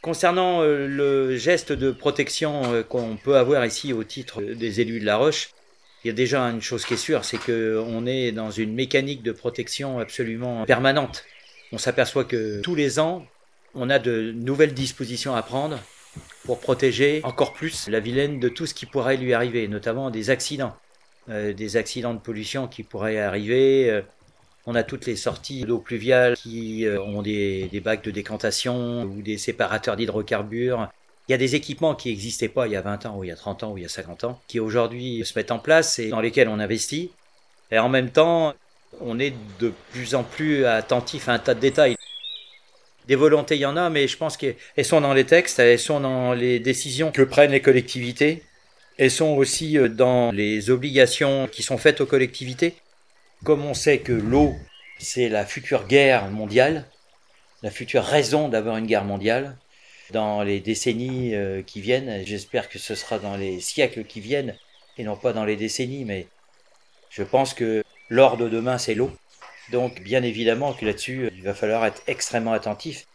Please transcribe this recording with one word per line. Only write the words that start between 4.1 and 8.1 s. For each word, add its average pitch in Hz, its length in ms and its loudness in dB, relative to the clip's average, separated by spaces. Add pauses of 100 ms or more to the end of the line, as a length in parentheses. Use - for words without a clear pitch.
des 113 400 -4
élus 113 200 0
de 104 60 -4
La 104 100 2
Roche, 151 340 2 (540)
il - 20 -2
y 117 40 -2
a 110 40 -4
déjà 127 280 0
une 117 200 -4
chose 117 240 -6
qui - 80 -2
est - 20 -4
sûre, 131 280 -2
c'est - 140 -6
qu'on 113 680 -2
est 127 240 -2